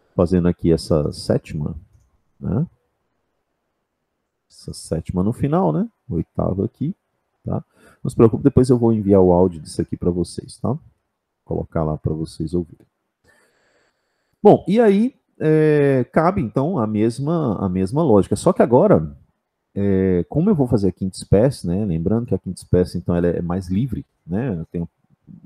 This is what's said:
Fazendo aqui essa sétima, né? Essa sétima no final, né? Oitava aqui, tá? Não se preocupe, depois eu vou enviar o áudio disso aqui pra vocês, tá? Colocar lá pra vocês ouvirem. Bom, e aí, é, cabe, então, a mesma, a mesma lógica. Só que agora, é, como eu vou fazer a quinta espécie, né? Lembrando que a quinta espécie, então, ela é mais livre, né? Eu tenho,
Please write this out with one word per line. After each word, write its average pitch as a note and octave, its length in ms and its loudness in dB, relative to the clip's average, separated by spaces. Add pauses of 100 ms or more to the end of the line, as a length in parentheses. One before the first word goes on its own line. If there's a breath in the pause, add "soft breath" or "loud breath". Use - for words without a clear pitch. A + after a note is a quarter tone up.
(160)
Fazendo F2 320 2
aqui F2 240 0
essa D#2 400 0
sétima, - 640 -6 (640)
né? F2 260 -4 (1800)
Essa - 240 -16
sétima - 500 -6
no G#2+ 100 -2
final, D#3+ 400 0
né? G3 160 -2 (200)
Oitava E2+ 560 -2
aqui, C#3+ 300 -8 (480)
tá? - 200 -6 (400 soft breath)
Não C#3 60 -4
se - 60 -6
preocupe, - 280 2
depois C3 260 0
eu B2+ 80 2
vou A#2 160 0
enviar G2 280 2
o F2+ 100 4
áudio F2 300 2
disso - 200 -10
aqui - 140 -8
pra E2+ 140 -4
vocês, - 480 -8
tá? A2+ 200 -6 (680)
Colocar E2 400 -6
lá D#2 140 -4
pra D#2 160 -6
vocês D#2+ 400 -8
ouvirem. F2 320 -8 (1600)
Bom, G3 260 6
e G3+ 120 2
aí, A3 360 2 (240)
é, D3+ 720 2
cabe, F3+ 300 0
então, C#3 380 -2
a A2 80 0
mesma, A#2+ 760 -2
a G2 60 0
mesma F#2+ 320 -2
lógica. G#2+ 340 4
Só - 160 2
que - 120 0
agora, B2 520 4 (600)
é, F#2+ 520 2
como F3 220 0
eu G#3+ 60 2
vou C#3 120 0
fazer G2+ 220 0
a - 20 2
quinta F#2 240 -8
espécie, A2 520 0
né? F#2 180 -2
Lembrando G2+ 400 -2
que A2 80 -4
a F#2 60 -2
quinta - 200 -12
espécie, - 380 0
então, F2+ 180 -4
ela E2+ 120 0
é E2+ 140 -2
mais F2 280 -6
livre, G2+ 360 -4 (200)
né? G2+ 340 -6
Eu D#2+ 60 -10
tenho, E2+ 240 -8 (560)